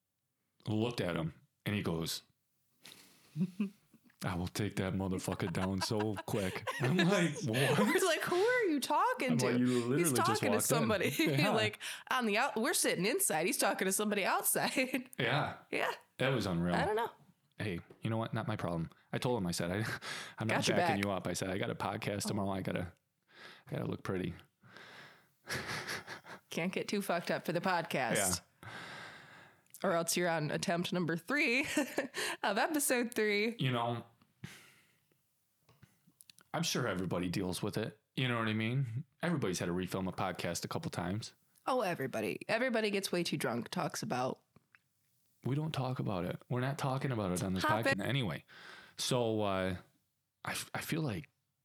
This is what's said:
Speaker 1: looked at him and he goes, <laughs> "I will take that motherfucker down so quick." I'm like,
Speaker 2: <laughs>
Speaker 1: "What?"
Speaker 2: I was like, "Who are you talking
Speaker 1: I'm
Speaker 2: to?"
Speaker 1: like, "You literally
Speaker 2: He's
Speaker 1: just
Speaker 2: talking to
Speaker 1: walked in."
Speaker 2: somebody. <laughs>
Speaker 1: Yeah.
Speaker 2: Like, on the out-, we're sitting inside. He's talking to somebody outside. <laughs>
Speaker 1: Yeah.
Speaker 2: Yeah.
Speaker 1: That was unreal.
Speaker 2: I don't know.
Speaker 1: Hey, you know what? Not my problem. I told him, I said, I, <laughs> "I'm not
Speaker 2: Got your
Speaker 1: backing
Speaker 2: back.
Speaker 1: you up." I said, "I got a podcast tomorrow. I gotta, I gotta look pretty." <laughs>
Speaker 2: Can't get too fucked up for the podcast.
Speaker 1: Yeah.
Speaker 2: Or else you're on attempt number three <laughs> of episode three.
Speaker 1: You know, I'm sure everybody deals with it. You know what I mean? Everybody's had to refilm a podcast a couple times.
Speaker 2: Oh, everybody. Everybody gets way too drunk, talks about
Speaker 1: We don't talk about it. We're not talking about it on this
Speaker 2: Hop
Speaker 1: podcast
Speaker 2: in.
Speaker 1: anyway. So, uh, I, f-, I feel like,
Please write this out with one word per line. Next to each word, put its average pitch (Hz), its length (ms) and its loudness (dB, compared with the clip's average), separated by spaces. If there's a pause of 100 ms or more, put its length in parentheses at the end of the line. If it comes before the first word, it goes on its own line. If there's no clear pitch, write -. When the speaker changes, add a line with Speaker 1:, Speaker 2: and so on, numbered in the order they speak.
(680)
Speaker 1:
looked 107 340 0
at 87 140 0
him 82 180 -2 (320)
and 104 100 -2
he 101 60 0
goes, 82 420 -2 (1120)
<laughs> 160 60 2 (840)
"I 90 100 -2
will 87 120 -2
take 104 300 -2
that 95 180 0
motherfucker 95 580 -2
down 92 280 0
so 107 440 0
quick." 98 420 -2 (140)
I'm 139 160 4
like, 175 420 6
Speaker 2:
<laughs> - 60 -4
Speaker 1:
"What?" 131 340 4
Speaker 2:
I - 40 8
was 320 200 4
like, 330 200 2
"Who - 120 0
are 466 340 4
you 294 120 2
talking 320 520 2
Speaker 1:
I'm - 40 4
Speaker 2:
to?" - 80 4
Speaker 1:
like, 123 140 4
"You 123 80 6
literally 123 320 4
Speaker 2:
He's 170 120 4
Speaker 1:
just 123 40 2 (100)
Speaker 2:
talking - 260 2
to 104 60 4
Speaker 1:
walked - 140 2
in." 135 60 6
Speaker 2:
somebody. 220 380 2
<laughs> 269 220 4
Speaker 1:
Yeah. 208 140 4
Speaker 2:
Like, 214 280 2 (320)
on 254 140 2
the 208 140 2
out-, 254 200 0
we're 277 140 2
sitting 180 320 2
inside. 208 400 2
He's 247 140 0
talking 196 260 2
to 190 80 2
somebody 202 320 0
outside. 254 840 2
<laughs> - 80 -20
Speaker 1:
Yeah. 127 340 2 (180)
Speaker 2:
Yeah. - 160 0 (300)
Speaker 1:
That 135 160 4
was 107 140 2
unreal. 87 280 2
Speaker 2:
I - 100 4
don't - 120 0
know. - 120 -2 (500)
Speaker 1:
Hey, 95 200 -2 (220)
you 113 80 -2
know 110 80 0
what? 113 160 -4
Not 110 140 -2
my 107 100 -2
problem. - 320 -2 (240)
I 127 60 0
told 123 200 0
him, 90 80 0
I 87 40 0
said, 85 200 0
I, 92 40 0 (360)
<laughs> - 280 -10
"I'm 110 80 -2
not 139 100 2
Speaker 2:
Got 107 100 0
your 107 100 2
Speaker 1:
backing 170 200 2
Speaker 2:
back. 101 80 2
Speaker 1:
you 101 60 0
up." 92 160 -2
I 180 60 -2
said, 95 180 -4
"I 92 80 -2
got 117 100 -2
a 113 60 -4
podcast 101 520 -4
tomorrow. 101 240 -2
I 95 100 -2
gotta, 92 260 -2 (840)
I 143 60 -6
gotta 120 120 -4
look 113 140 -8
pretty." 92 300 -4 (1120)
<laughs> - 60 -4 (960)
Speaker 2:
Can't 180 220 -2
get - 160 -2
too 202 140 0
fucked 175 300 -2
up 156 140 -2
for 185 60 -2
the 170 100 0
podcast. 123 800 2 (220)
Speaker 1:
Yeah. - 60 -14 (1120)
Speaker 2:
Or 185 120 2
else 170 200 0
you're 175 140 2
on 156 220 0
attempt 170 420 -2
number 170 240 0
three 269 480 2 (400)
<laughs> - 380 -6
of 202 160 2
episode 269 540 2
three. 214 440 2
Speaker 1:
You 131 140 2
know, 120 320 0 (2500)
I'm 165 100 0
sure 143 240 0
everybody 92 420 0
deals 90 340 0
with 104 140 -2
it. 110 200 -4 (180)
You 131 120 0
know 120 100 0
what 113 100 0
I 107 60 2
mean? 117 320 0 (380)
Everybody's 120 360 0
had 101 80 -2
to 87 60 0
refilm 92 340 -2
a 90 40 -4
podcast 87 520 -2
a 110 40 -6
couple - 240 -4
times. 92 420 -4 (320)
Speaker 2:
Oh, 254 160 0
everybody. 214 680 -2
Everybody 220 440 0
gets 196 200 -2
way 175 120 0
too 170 140 -2
drunk, 120 320 -2
talks - 340 -4
about 127 340 -2 (1040)
Speaker 1:
We 123 120 2
don't 156 180 -2
talk 131 260 -2
about 95 260 0
it. - 120 -4 (120)
We're 123 120 0
not 139 160 -2
talking 135 340 -2
about 107 200 0
it 90 120 0
on 95 100 0
this 92 100 0
Speaker 2:
Hop 113 200 2
Speaker 1:
podcast - 100 2
Speaker 2:
in. 98 80 -2
Speaker 1:
anyway. 104 420 -2 (540)
So, 113 440 2
uh, 95 320 2 (720)
I, - 60 -4
f-, - 240 -6
I - 60 -4
feel 160 200 -2
like, 107 280 -4 (360)